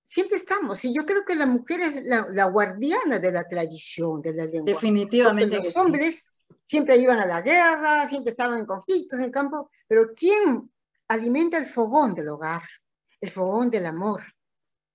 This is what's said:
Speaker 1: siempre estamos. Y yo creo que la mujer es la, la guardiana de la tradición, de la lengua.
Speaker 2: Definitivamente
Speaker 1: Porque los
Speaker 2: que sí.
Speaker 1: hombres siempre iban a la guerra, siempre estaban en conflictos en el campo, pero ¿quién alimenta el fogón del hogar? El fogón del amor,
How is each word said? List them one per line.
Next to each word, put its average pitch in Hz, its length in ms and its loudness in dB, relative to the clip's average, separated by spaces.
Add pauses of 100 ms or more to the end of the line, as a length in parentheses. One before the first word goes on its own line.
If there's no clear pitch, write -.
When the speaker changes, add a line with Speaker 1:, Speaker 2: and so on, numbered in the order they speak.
Speaker 1:
siempre 381 340 -2
estamos. 339 460 -4
Y 247 120 -2
yo 311 100 -2
creo 392 200 0
que 359 100 -2
la 302 100 0
mujer 254 360 -2
es 285 240 -4
la, 233 260 0
la 196 140 2
guardiana 214 760 0
de 180 120 0
la 175 160 -4
tradición, 160 760 -6
de 160 100 -4
la 160 120 -6
lengua. 160 200 -6
Speaker 2:
Definitivamente 208 920 2
Speaker 1:
Porque 185 100 -4
los 170 80 -6
Speaker 2:
que 339 40 0
sí. 370 60 4
Speaker 1:
hombres 320 400 0 (400)
siempre 277 320 4
iban 247 220 4
a 196 80 0
la 175 160 -2
guerra, 302 640 4
siempre 262 240 -4
estaban 240 260 -2
en 214 80 -4
conflictos 247 540 -4
en 254 60 -2
el 247 60 -6
campo, 277 380 -4 (180)
pero 226 280 4
¿quién 370 560 2 (360)
alimenta 262 520 0
el 262 80 -6
fogón 233 480 0
del 151 140 -6
hogar? 160 340 -6 (580)
El 190 80 -8
fogón 202 400 0
del 208 160 -2
amor, 180 380 -4 (720)